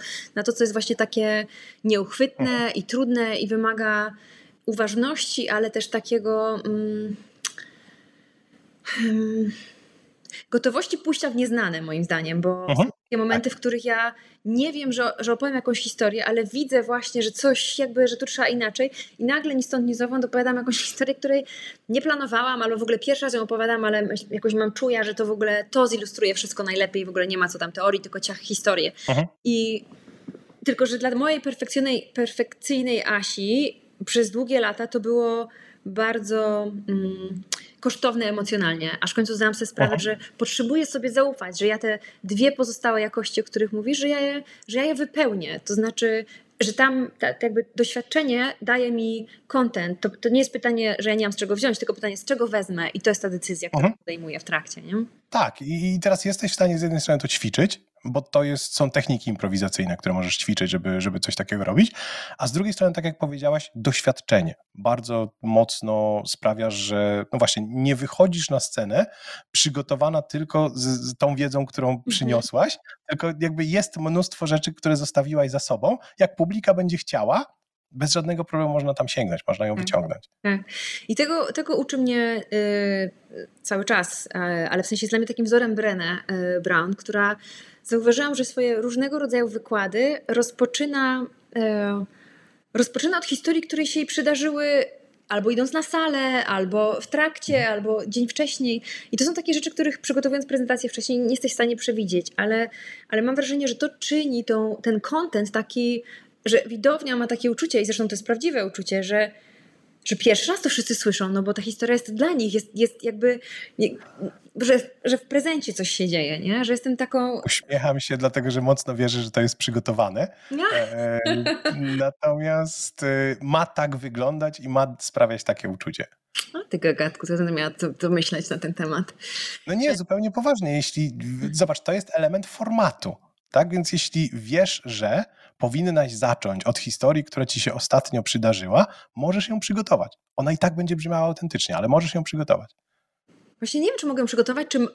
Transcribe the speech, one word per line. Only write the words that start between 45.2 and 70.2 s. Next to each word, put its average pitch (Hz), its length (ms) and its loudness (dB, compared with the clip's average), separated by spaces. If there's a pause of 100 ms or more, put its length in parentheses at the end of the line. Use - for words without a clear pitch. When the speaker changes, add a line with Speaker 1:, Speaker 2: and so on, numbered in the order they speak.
Speaker 1:
To 202 100 -2
znaczy, 220 500 0 (360)
że 214 120 0
tam 262 460 2
ta, - 80 0 (160)
jakby 226 240 0 (100)
doświadczenie 247 880 0
daje 240 300 2
mi 226 340 -2 (200)
content. 190 540 0
To, 202 100 0
to - 180 -2
nie 240 100 6
jest 262 140 2
pytanie, 226 460 0
że 214 120 0
ja 214 60 2
nie 220 80 2
mam 202 80 0
z 202 40 -8
czego 202 200 -2
wziąć, 226 220 0
tylko 208 160 -2
pytanie, 202 220 -6
z - 80 -12
czego 233 240 0
wezmę, 190 400 -2
i 185 120 -8
to 220 100 2
jest 196 120 2
ta 196 80 -2
decyzja, 175 380 -6
którą 147 160 2
Speaker 2:
Mhm. 220 140 4
Speaker 1:
podejmuję 170 420 -10
w - 40 -20
trakcie, - 380 -6
nie? 170 120 -8 (360)
Speaker 2:
Tak, 139 320 0
i, 165 320 0
i 180 60 0
teraz 190 240 2
jesteś 196 260 -2
w - 40 -4
stanie 175 240 4
z 160 40 -2
jednej 165 180 0
strony 147 200 2
to - 80 -4
ćwiczyć, - 520 2 (240)
bo 127 180 -2
to 147 220 4
jest, 143 320 -4
są 139 140 2
techniki 127 400 0
improwizacyjne, 95 640 0
które 92 180 -2
możesz 92 220 -2
ćwiczyć, 101 340 0
żeby, - 300 -2
żeby 185 200 -4
coś - 140 -6
takiego 202 300 -4
robić. 202 280 2 (460)
A - 80 -4
z 117 60 -4
drugiej 196 200 -2
strony, 180 220 0
tak 165 100 -6
jak 160 140 -6
powiedziałaś, 147 560 -2
doświadczenie 113 800 0 (200)
bardzo 117 580 -2 (100)
mocno 110 840 2
sprawia, 110 440 -2
że, 101 600 0
no 127 60 0
właśnie, 113 300 2
nie 131 280 0
wychodzisz 170 540 2
na 131 100 2
scenę 123 460 0 (460)
przygotowana 143 680 0